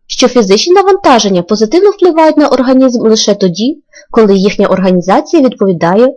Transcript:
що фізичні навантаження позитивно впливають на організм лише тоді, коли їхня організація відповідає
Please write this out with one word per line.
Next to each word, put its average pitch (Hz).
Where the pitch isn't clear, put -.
що -
фізичні 220
навантаження 370
позитивно 226
впливають 320
на 294
організм 262
лише 220
тоді, 196
коли 208
їхня 196
організація 190
відповідає 196